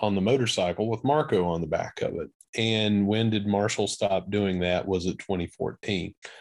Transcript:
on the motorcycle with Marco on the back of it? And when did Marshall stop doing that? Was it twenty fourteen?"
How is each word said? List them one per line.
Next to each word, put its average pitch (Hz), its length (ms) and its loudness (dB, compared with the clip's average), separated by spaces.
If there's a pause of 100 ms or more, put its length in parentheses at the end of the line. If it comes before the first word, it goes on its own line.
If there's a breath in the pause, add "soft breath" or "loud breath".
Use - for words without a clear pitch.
on 104 100 2
the 98 80 2
motorcycle 107 640 2
with 113 160 -4
Marco 139 420 2
on 85 160 0
the 80 60 -2
back - 360 -4
of 87 140 -2
it? 80 120 -8 (260)
And 107 520 2
when 110 240 2
did 104 160 -2
Marshall 101 400 0
stop 95 420 -2
doing 101 300 0
that? 90 280 0
Was 92 200 0
it 87 100 -2
twenty 87 300 -4
fourteen?" 90 640 -6 (280 loud breath)